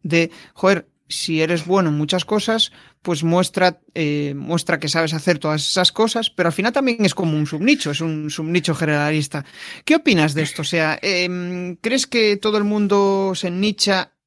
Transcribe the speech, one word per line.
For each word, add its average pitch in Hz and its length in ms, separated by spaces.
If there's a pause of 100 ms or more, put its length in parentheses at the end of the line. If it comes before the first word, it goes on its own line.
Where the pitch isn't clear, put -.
de, 165 300 (220)
joder, 190 340 (200)
si 160 340
eres 160 240
bueno 180 240
en 147 80
muchas 175 260
cosas, 220 480 (300)
pues 160 220
muestra, 180 560 (160)
eh, 147 400
muestra 156 440
que 151 100
sabes 160 260
hacer 156 240
todas 151 280
esas - 240
cosas, 220 380
pero 170 200
al - 40
final 220 180
también 240 320
es 185 120
como 165 200
un 151 120
subnicho, 165 440
es 143 100
un 156 280
subnicho 165 460
generalista. 151 680 (420)
¿Qué 311 100
opinas 170 400
de 156 80
esto? - 180
O 147 40
sea, 160 360
em, 180 760
¿crees 247 280
que 214 320
todo 214 220
el 208 40
mundo 202 720
se 180 160
nicha, 196 640 (140)